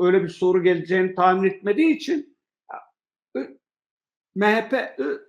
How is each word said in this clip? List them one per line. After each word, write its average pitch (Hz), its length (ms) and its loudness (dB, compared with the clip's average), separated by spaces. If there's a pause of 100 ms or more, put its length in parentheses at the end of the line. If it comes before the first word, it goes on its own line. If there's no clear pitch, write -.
öyle 180 240 4
bir 165 40 -4
soru 185 340 0
geleceğini 180 520 0
tahmin 185 360 2
etmediği 208 460 0
için, - 400 -8 (1000)
ı, - 40 -6 (920)
M 196 120 0
H 220 220 0
P - 340 -6
ı, 139 260 -6